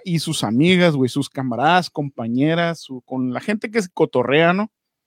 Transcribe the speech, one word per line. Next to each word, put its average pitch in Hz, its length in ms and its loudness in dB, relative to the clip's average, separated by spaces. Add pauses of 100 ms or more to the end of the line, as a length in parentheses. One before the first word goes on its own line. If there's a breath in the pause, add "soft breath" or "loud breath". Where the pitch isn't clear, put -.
y 170 140 0
sus 156 240 -4
amigas, 165 520 4
güey, 131 140 2
sus 139 180 -4
camaradas, 135 640 0
compañeras, 147 920 -2
su, 127 200 -14
con 127 320 -6
la 127 60 -6
gente 214 320 -6
que 226 100 0
se 180 100 -8
cotorrea, 147 640 2
¿no? 208 180 -4 (360)